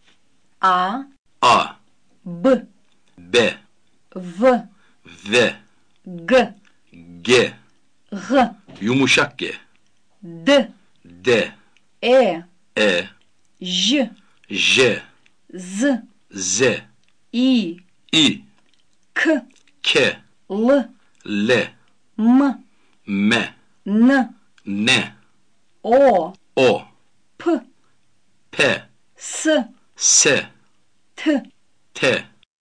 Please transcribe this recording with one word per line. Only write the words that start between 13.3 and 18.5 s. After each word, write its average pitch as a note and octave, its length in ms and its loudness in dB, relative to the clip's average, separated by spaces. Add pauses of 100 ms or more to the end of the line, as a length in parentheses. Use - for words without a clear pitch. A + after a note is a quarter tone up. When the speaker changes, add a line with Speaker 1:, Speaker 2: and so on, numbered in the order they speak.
Speaker 1:
J. G3+ 500 -2 (380)
Speaker 2:
J. G#2 540 0 (500)
Speaker 1:
Z. F#3 300 -8 (480)
Speaker 2:
Z. G2 300 -6 (720)
Speaker 1:
İ. A#3 440 0 (340)
Speaker 2:
İ. - 300 0 (720)